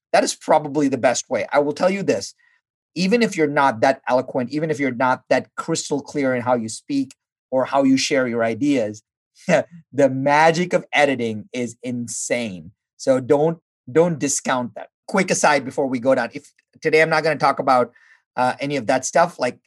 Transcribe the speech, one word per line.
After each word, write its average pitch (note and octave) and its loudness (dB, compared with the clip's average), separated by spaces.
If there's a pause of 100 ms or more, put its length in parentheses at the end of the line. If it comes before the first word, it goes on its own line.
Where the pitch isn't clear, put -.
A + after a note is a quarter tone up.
(120)
That - 4
is - -4
probably D3+ 0
the B2+ -2
best A#2+ 0
way. G#2+ -2
I C#3 2
will D3 0
tell F3+ 0
you G3 -2
this, A#2 -2 (600)
even F#3+ 2
if G#3+ 0
you're D#3 2
not C#3 2
that C3+ 2
eloquent, B2+ -2
even D3+ -4
if D3 -4
you're C#3 -2
not B2+ -2
that B2+ -2
crystal D#3 -6
clear C3+ -4
in A#2+ -4
how B2+ 0
you A2 -6
speak C3+ -6 (360)
or B2+ 0
how C#3 0
you C3+ 4
share C3 0
your A#2 -2
ideas, A2+ -2 (220)
<laughs> - -20 (460)
the C3+ 4
magic D3+ 2
of F3 0
editing A#2+ 0
is A#2+ -8
insane. A#2 -6 (240)
So C3 0
don't, D3 2 (320)
don't D#3+ 2
discount C3 -2
that. - -16 (180)
Quick F#3+ 0
aside D3 2
before C3+ -4
we B2+ -4
go C3 2
down. A#2+ 0
If - -16 (280)
today D#3 2
I'm D#3+ 2
not D#3 2
gonna D3+ 0
talk C#3 2
about, B2+ 2 (440)
uh, B2 0
any C#3+ -4
of A#2+ -6
that C3 0
stuff, F3 0
like, B2 -4